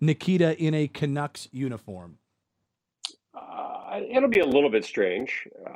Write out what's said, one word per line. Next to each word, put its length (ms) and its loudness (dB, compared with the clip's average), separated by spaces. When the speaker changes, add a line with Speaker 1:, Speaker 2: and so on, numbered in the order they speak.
Speaker 1:
Nikita 600 2
in 140 2
a 140 0
Canucks 640 -4
uniform? 680 -8
Speaker 2:
Uh, 680 -10
it'll 180 4
be 120 4
a 60 4
little 240 4
bit 140 2
strange. 640 -2